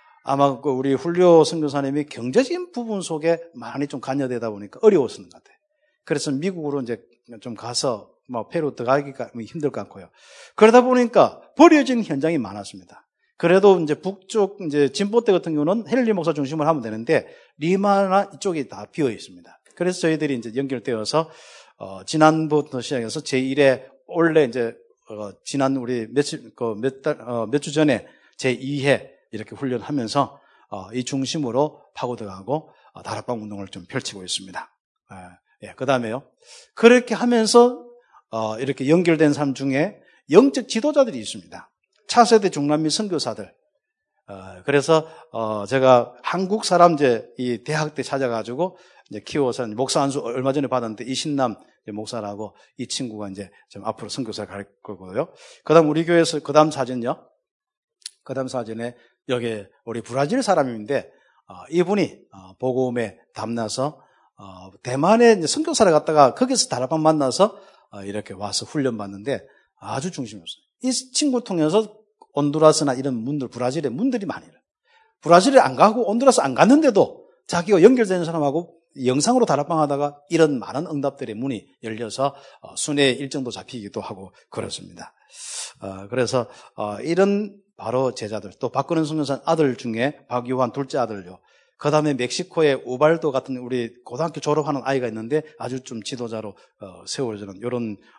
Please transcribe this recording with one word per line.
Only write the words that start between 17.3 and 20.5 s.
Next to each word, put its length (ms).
리마나 800
이쪽이 320
다 240
비어 180
있습니다. 500
그래서 260
저희들이 340
이제 200